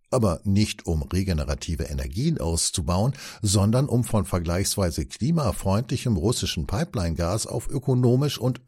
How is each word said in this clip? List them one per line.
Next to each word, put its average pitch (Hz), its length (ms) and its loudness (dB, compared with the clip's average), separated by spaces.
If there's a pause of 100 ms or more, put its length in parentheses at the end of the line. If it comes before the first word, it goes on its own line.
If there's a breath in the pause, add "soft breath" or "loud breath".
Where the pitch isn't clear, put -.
(100)
aber 107 320 2
nicht 104 420 0
um 80 180 0
regenerative 78 800 -2
Energien 76 560 -4
auszubauen, 87 720 0 (260 loud breath)
sondern 107 480 4
um 123 140 2
von 107 220 0
vergleichsweise 87 800 0
klimafreundlichem 120 1120 0
russischen 85 500 0
Pipeline-Gas 87 800 -2
auf 113 240 -6
ökonomisch 127 680 2
und 127 300 -2